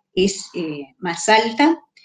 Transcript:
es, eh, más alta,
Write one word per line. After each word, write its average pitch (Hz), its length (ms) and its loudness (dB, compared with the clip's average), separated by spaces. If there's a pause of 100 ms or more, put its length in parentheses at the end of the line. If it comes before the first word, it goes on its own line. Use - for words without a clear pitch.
(140)
es, 190 400 -2
eh, 156 440 -8
más 170 320 -4
alta, 233 500 2 (260)